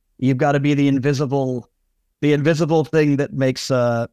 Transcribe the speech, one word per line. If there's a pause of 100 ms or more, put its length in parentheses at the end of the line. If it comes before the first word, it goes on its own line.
(180)
You've
gotta
be
the
invisible, (520)
the
invisible
thing
that
makes,
uh,